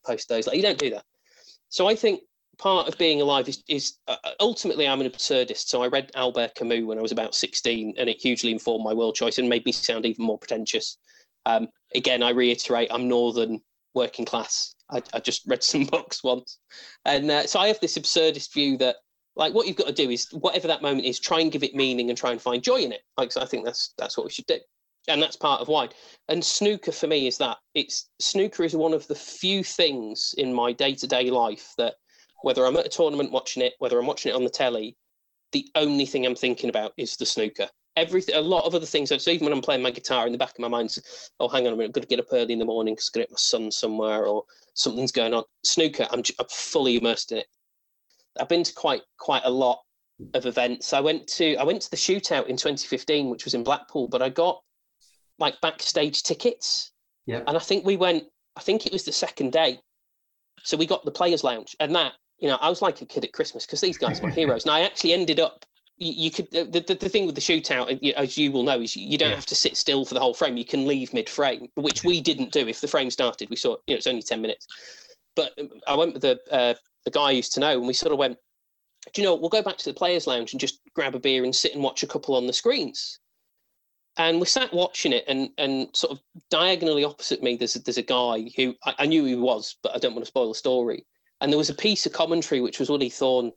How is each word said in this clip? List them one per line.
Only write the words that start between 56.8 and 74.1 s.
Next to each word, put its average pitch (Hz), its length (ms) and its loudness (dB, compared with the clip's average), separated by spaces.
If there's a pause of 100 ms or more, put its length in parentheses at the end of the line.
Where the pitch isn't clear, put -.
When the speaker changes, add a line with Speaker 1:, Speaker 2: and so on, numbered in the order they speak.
Speaker 2:
Yep. 120 200 -4
Speaker 1:
And 147 100 2
I 165 40 0
think 196 260 -2
we 196 100 4
went, 175 280 2 (320)
I - 40 -16
think 220 260 0
it - 60 -6
was 185 120 -4
the 175 80 -8
second 139 400 -2
day. 151 260 2 (840)
So - 120 -2
we 160 100 2
got - 180 0
the - 80 -4
Players 175 320 2
Lounge, 120 340 -4
and 156 160 0
that 160 200 2 (240)
you 147 100 0
know, 127 120 2
I 151 80 4
was 180 140 0
like 180 180 2
a - 60 -16
kid - 180 -4
at - 80 -6
Christmas - 340 -6
'cause - 140 -6
these 185 180 0
guys 175 220 0
are - 40 -4
my 170 60 0
Speaker 2:
<laughs> 160 100 0
Speaker 1:
heroes. 143 240 2
And 151 80 2
I 160 80 4
actually 175 320 2
ended 170 280 2
up, - 240 0 (340)
you, 165 140 -6 (120)
you 160 60 0
could, 170 200 -6
the, 165 140 0
the, 190 300 0
the 190 140 -4
thing 196 180 2
with 151 80 -2
the 143 60 -6
shootout, 147 520 0
uh, 131 100 -4
y-, 143 140 2
as 139 200 -2
you 147 160 2
will 127 120 2
know, 131 160 2
is 113 160 -6
you, 98 100 -10
you 147 120 0
don't 151 120 4
Speaker 2:
Yeah. 127 60 -2
Speaker 1:
have - 100 -8
to - 80 -4
sit - 220 0
still 139 280 0
for 131 100 -6
the 123 60 0
whole 123 140 2
frame. 135 220 0
You 117 80 -6
can 135 220 0
leave 135 280 0
mid-frame, 123 600 -2
which 143 280 -2
we 170 160 2
didn't 139 320 -2
do. 135 140 2
If 110 140 -6
the 143 80 -4
frame 135 220 0
started, 120 400 -2
we 120 60 -8
saw, 117 200 0 (100)
you 139 80 0
know, 113 40 0
it's - 80 -4
only 123 160 0